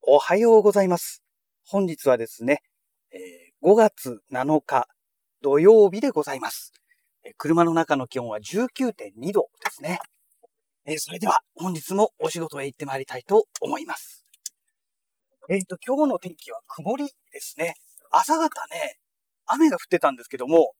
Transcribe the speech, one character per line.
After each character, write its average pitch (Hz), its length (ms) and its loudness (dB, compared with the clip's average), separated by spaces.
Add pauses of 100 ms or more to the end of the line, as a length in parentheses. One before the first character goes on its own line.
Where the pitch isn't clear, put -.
お 139 120 8
は 175 160 0
よ 226 240 6
う - 20 4
ご 202 100 4
ざ 196 120 2
い 185 40 2
ま 175 120 0
す。 - 240 -12 (420)
本 196 220 -2
日 160 220 -8
は 123 80 4
で 113 100 -6
す - 160 -16
ね、 135 180 0 (500)
え - 60 -20
ー、 - 20 -18 (400)
五 202 140 4
月 208 460 2 (100)
七 139 320 -2
日 - 260 -2 (540)
土 139 180 2
曜 202 300 8
日 196 100 -6
で 262 120 0
ご 151 100 -2
ざ 143 140 -6
い - 40 -10
ま - 120 -10
す。 - 220 -16 (500)
え - 80 -20
ー、 - 80 -20
車 165 240 2
の 165 100 0
中 165 220 0
の 131 100 -4
気 131 140 -8
温 120 80 -8
は 107 120 -8
十 196 280 -6
九 247 260 -6
点 101 220 -16
二 139 160 -8
度 190 160 0 (180)
で - 60 -6
す - 100 -20
ね。 170 160 -6 (880)
え 151 80 -8
ー、 156 60 -8
そ - 120 -12
れ 180 60 -14
で 175 80 -6
は - 140 0 (160)
本 180 180 -8
日 165 220 -8
も 208 240 2
お 160 100 -4
仕 165 100 -8
事 147 220 -10
へ 139 60 -8
行 131 80 -12
っ - 20 -20
て 147 80 -10
ま 135 120 -8
い - 20 -6
り 135 80 -10
た - 100 -12
い 123 60 -12
と 208 240 2 (140)
思 285 180 -6
い 330 80 -12
ま 330 80 -10
す。 - 320 -20 (1200)
え 185 60 -2
ー 190 100 -4
と、 180 180 -12
今 277 220 0
日 269 60 -2
の - 80 -4
天 175 160 -14
気 - 160 -20
は - 160 -14
曇 190 300 -8
り 285 80 -6
で 277 60 -12 (280)
す - 180 -16
ね。 165 160 -6 (380)
朝 269 260 2
方 320 60 0 (240)
ね、 - 320 -10 (480)
雨 294 240 2
が 180 60 -2
降 - 80 -12
っ - 40 -20
て 180 80 2
た 151 140 2
ん 131 40 -12
で 117 80 -20
す - 40 -20
け 135 100 -14
ど 123 80 -6
も 147 340 4